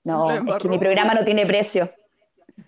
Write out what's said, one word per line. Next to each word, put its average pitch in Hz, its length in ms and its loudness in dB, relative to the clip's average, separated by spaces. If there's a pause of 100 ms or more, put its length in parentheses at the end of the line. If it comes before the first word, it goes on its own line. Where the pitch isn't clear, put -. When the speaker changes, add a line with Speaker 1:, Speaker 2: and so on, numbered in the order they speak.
Speaker 1:
no, 165 240 -2
Speaker 2:
La 156 80 0
Speaker 1:
es - 60 -2
que 247 80 -4
Speaker 2:
embarró. 196 220 -2
Speaker 1:
mi 185 80 0
programa 196 360 2
no 220 100 2
tiene 208 220 0
precio". 202 460 -2 (760)